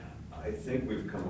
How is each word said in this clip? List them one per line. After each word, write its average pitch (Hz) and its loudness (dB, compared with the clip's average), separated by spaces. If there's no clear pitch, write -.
I - 2
think - 2
we've - 2
come - -2